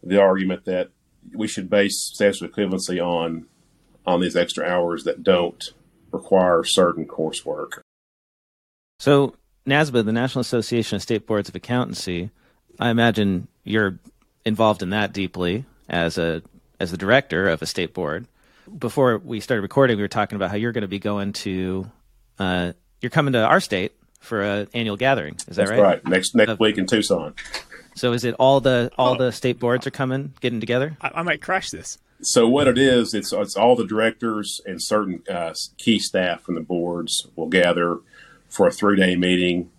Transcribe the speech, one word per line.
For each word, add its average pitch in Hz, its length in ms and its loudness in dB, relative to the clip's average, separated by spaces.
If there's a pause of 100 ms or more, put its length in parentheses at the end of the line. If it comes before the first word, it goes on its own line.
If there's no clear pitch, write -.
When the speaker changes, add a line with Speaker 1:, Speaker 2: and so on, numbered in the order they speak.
Speaker 1:
the 90 160 2
argument 95 460 4
that 90 240 -2 (460)
we 107 120 -4
should 95 220 -8
base 101 380 0
substantial 101 420 0
equivalency 95 560 -2
on, 82 420 -2 (600)
on 90 140 2
these 90 140 -2
extra - 320 0
hours 87 380 0
that - 180 -4
don't 87 500 0 (380)
require 87 540 2
certain 85 420 2
coursework. 78 760 -8 (1160)
Speaker 2:
So 143 360 4 (320)
nasba, 139 400 2
the 110 60 0
National 127 280 0
Association 117 560 -2
of 92 60 -4
State 110 240 -2
Boards 104 240 -2
of - 40 -18
Accountancy, 92 760 -4 (480)
I 120 100 0
imagine 107 600 2 (160)
you're 101 340 0 (480)
involved 107 360 2
in 92 80 -4
that 104 220 -2
deeply 92 540 -4 (200)
as 85 300 -2
a, 82 260 -2 (380)
as 87 120 -4
the 92 40 -8
director 98 520 2
of 80 120 0
a 80 60 -8
state - 260 -6
board. 87 340 -6 (520)
Before 123 400 2
we 113 220 -8
started 113 200 -2
recording, 120 360 2
we 101 60 -2
were 101 60 -4
talking 107 280 -4
about 95 140 -2
how 101 60 -4
you're 117 160 -2
gonna 110 160 -4
be 101 100 -6
going 101 360 -4
to, 92 560 -4 (480)
uh, 90 340 -2 (300)
you're 123 80 -6
coming 143 240 0
to 113 100 2
our 160 160 4
state 92 320 -4 (280)
for 110 200 -6
an 101 320 -4
annual 113 240 -4
gathering. 101 380 0
Is - 100 -14
that - 120 -12
Speaker 1:
That's 101 160 0
Speaker 2:
right? 107 80 2
Speaker 1:
right. 98 260 4
Next, 95 280 0
next 117 180 6
Speaker 2:
Uh, 104 60 -2
Speaker 1:
week 107 200 2
in 92 80 -2
Tucson. 90 480 0 (600)
Speaker 2:
So 123 180 -2
is 117 120 -4
it 120 140 -2
all 135 220 6
the, 123 360 2
all 127 180 4
Speaker 3:
Oh. 127 40 -6
Speaker 2:
the 127 140 0
state 123 260 -2
boards 123 280 0
are 131 40 -4
coming, 135 500 -4
getting 120 200 -4
together? 127 400 -2
Speaker 3:
I, 143 160 -6
I 165 60 -6
might 170 200 -4
crash - 280 -4
this. - 280 -14 (240)
Speaker 1:
So 117 260 4
what 135 200 4
it 120 100 2
is, 127 340 4
it's, 104 200 -4
it's 98 240 -4
all 117 200 4
the 110 100 -2
directors 107 800 -2
and 92 180 -10
certain, 95 460 -2
uh, 87 220 -4
s-, - 280 -10
key 110 200 2
staff 90 440 -2
from 90 120 -6
the 82 60 -6
boards 85 680 -4 (100)
will 80 120 -6
gather 87 500 2 (500)
for 95 200 4
a 85 40 2
three-day 95 440 2
meeting 90 640 0